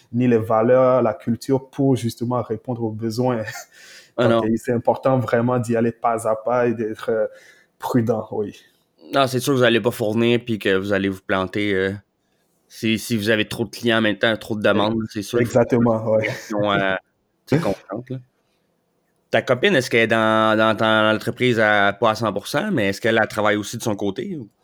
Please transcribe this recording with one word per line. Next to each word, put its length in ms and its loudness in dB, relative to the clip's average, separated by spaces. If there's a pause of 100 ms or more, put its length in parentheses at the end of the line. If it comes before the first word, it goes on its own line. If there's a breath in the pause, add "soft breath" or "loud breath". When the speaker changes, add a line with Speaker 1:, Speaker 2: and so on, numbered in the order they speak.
(140 loud breath)
Speaker 1:
ni 120 2
les 120 4
valeurs, 640 4
la 100 2
culture 560 -4
pour 280 2
justement 440 -4
répondre 420 -6
aux 100 -4
besoins. 500 -2 (720 loud breath)
Speaker 2:
Ah 120 2
Speaker 1:
Donc, 160 2
Speaker 2:
non. 60 0
Speaker 1:
euh, 60 2
c'est 160 -4
important 460 0
vraiment 400 0
d'y 180 -2
aller 160 0
pas 340 -4
à 100 0
pas 320 0
et 40 0
d'être, 380 -6
euh, 160 0 (520 loud breath)
prudent, 520 -2
oui. 260 -6 (560)
Speaker 2:
Non, 140 2
c'est 140 -2
sûr 120 -2
que 60 2
vous 60 4
allez 180 4
pas 80 2
fournir 560 0
puis 120 -4
que 200 0
vous 160 -2
allez 160 0
vous 160 -8
planter, 480 -2
euh, 160 0 (800)
si, 300 -2
si 200 -4
vous 100 -2
avez 180 2
trop 180 -6
de 60 -8
clients 280 0
en 40 2
même 160 0
temps, 200 0
trop 180 -10
de 60 -6
demandes, 340 2 (140)
c'est 120 -8
sûr 180 -2
qu'il 80 2
faut 100 2
Speaker 1:
Exactement, 540 2
ouais. 160 2
Speaker 2:
attention 420 -4
à, 280 0 (480)
tu 100 0
sais, 40 0
constante, 480 -6
là. 80 -10 (1120)
Ta 120 2
copine, 320 2
est-ce 160 0
qu'elle 120 4
est 40 4
dans, 500 2
dans, 200 2
dans 360 2
l'entreprise 460 0
à, 340 4
pas 180 2
à 40 -2
cent 180 -2
pour 140 -8
cent, 240 -4
mais 200 0
est-ce 100 -8
qu'elle, 200 2
elle 80 2
travaille 280 0
aussi 200 -6
de 60 -10
son 140 -2
côté, 440 -6
ou ? 80 -16 (160)